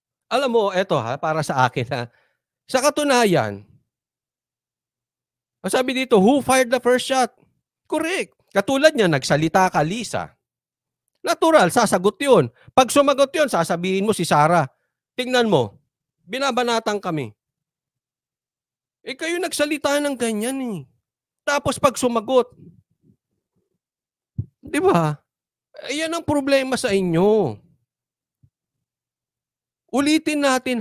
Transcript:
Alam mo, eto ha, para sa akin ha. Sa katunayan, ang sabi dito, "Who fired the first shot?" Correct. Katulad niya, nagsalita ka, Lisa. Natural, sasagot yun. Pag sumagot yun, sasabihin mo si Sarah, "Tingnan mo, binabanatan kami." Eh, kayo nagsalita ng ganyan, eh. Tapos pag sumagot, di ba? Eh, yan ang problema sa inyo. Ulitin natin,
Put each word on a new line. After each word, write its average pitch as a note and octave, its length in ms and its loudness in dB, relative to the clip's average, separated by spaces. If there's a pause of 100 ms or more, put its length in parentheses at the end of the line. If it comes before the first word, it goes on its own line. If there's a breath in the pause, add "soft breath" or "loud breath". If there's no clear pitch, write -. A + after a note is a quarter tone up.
(260)
Alam C4 240 -2
mo, A3+ 140 2 (100)
eto F#3 240 0
ha, A#2 180 -4
para D#3 300 -4
sa C#3 240 2
akin B2 240 -6
ha. A#2+ 80 -4 (640)
Sa C4 160 -2
katunayan, A3+ 840 0 (2000)
ang F#3+ 120 -8
sabi C4 200 0
dito, B3+ 280 0
"Who B3 200 4
fired B3+ 320 2
the B3+ 80 0
first B3 240 0
shot?" C4 320 -2 (480)
Correct. D#4+ 480 -4 (180)
Katulad C#4 460 2
niya, G3 160 2
nagsalita D#3 560 0
ka, D#3+ 160 -2
Lisa. D#3 500 -8 (840)
Natural, D#4+ 480 2
sasagot G3+ 500 0
yun. A#3 300 4 (240 soft breath)
Pag B3+ 180 4
sumagot C#4 400 2
yun, D4 220 -2
sasabihin F#3+ 560 -2
mo G#3+ 80 0
si F#3 80 -4
Sarah, D#3 420 2 (540)
"Tingnan B3 320 0
mo, B2 260 0 (460)
binabanatan A#3 720 -4
kami." D#3 380 -6 (1700)
Eh, C4 160 -12
kayo E4 160 -6
nagsalita D4 640 -4
ng C#4+ 160 -4
ganyan, A#3 480 -6
eh. G#3+ 160 -8 (640)
Tapos C#4+ 320 -2
pag - 240 -2
sumagot, A#3+ 560 0 (2000)
di - 160 -6
ba? E3+ 400 0 (720)
Eh, D4 80 -6
yan D#4+ 160 -4
ang E4+ 80 -6
problema C4+ 560 0
sa G#3 160 -2
inyo. F3+ 640 0 (2250)
Ulitin D4 560 0
natin, B3+ 340 -2